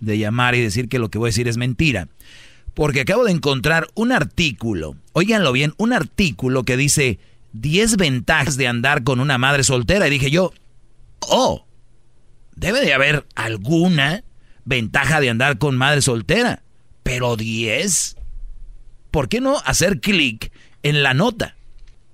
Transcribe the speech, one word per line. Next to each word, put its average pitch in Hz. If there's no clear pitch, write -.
de 107
llamar 120
y 123
decir 113
que 127
lo 107
que 107
voy 117
a -
decir 120
es 117
mentira. 123
Porque 139
acabo 196
de 202
encontrar 151
un 233
artículo, 107
óiganlo 190
bien, 147
un 226
artículo 135
que 123
dice, 135
"diez 180
ventajas 147
de 131
andar 127
con 123
una 135
madre 135
soltera". 143
Y 139
dije 139
yo, 175
"Oh, 208
debe 196
de 160
haber 143
alguna 147
ventaja 135
de 131
andar 127
con 135
madre 139
soltera, 156
pero 123
diez, 113
¿por 139
qué 233
no 269
hacer 151
clic 147
en 147
la 135
nota?". 208